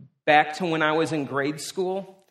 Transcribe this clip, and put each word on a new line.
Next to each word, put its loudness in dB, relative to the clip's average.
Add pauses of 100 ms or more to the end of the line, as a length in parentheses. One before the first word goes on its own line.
(240)
back 4
to -4
when 0
I 2
was 0
in -2
grade -4
school, -8